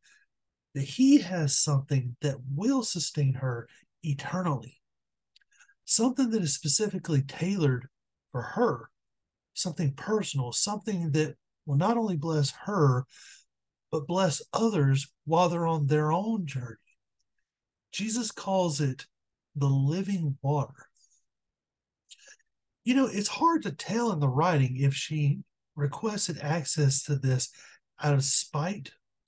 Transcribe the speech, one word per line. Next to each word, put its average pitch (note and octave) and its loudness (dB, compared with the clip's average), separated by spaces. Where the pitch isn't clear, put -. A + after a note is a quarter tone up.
that C#3 -4
he C4+ 6
has F3 0
something C3+ 2
that C#3 -2
will A#3+ 2
sustain D3 0
her A#2+ -6
eternally, D3+ -4
something B3 2
that A3 0
is D3 0
specifically D#3+ 0
tailored D#3 -2
for B2 -8
her, F#3 -2
something D3+ -2
personal, C#3+ -4
something G3+ -4
that D3 0
will C#3 0
not G3+ 2
only G#3+ -2
bless D3+ 0
her, C3+ 2
but D3+ -6
bless F3 0
others D#3 2
while E3+ 4
they're E3+ -2
on D#3+ 0
their D3+ 2
own G3+ -2
journey. B2 -8
Jesus A3 -4
calls F3+ -2
it C3+ -4
the C#3+ 0
living D3+ 0
water. C#3 -2
You B3 2
know, C4+ 4
it's G3+ -2
hard E4 2
to F3+ -6
tell A3+ -2
in D#3 -2
the C#3+ 4
writing C3+ 2
if C3+ 2
she D3 0
requested D#3 -2
access D3 0
to D3 -2
this C3 0
out D3 2
of C3+ 2
spite D#3 -2